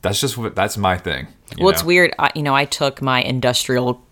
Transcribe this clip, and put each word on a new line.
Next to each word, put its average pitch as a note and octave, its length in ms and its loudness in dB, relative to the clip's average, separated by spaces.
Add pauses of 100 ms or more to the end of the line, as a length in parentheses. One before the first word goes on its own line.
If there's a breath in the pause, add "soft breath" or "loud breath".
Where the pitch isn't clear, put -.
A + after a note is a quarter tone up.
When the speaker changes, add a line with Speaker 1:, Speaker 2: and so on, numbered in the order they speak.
Speaker 1:
That's G2+ 180 -2
just C3 180 -2
what, A2+ 160 -6
that's G#2 220 0
my F#2 200 2
thing, D2+ 300 -6 (300)
you F3 80 -2
Speaker 2:
Well, F#3+ 80 6
it's F3+ 100 0
Speaker 1:
know? D#3+ 60 -2
Speaker 2:
weird. F3 300 4
I, D3 160 2
you D3+ 80 -4
know, C#3+ 120 2
I C#3 120 2
took - 360 -4
my B2+ 200 0
industrial B2 880 0